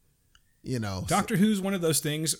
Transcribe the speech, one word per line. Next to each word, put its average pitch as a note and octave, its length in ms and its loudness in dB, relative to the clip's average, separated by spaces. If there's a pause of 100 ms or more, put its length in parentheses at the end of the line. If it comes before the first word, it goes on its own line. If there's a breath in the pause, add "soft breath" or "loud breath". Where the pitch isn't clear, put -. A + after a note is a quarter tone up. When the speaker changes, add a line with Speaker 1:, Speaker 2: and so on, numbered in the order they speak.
(640)
Speaker 1:
You B2+ 140 -4
know, G2 220 -4
so E2+ 60 -6
Speaker 2:
Doctor G3+ 300 0
Who's G#3 240 4
one G3 140 -2
of F#3+ 60 -2
those D#3+ 200 2
things, D3+ 400 -2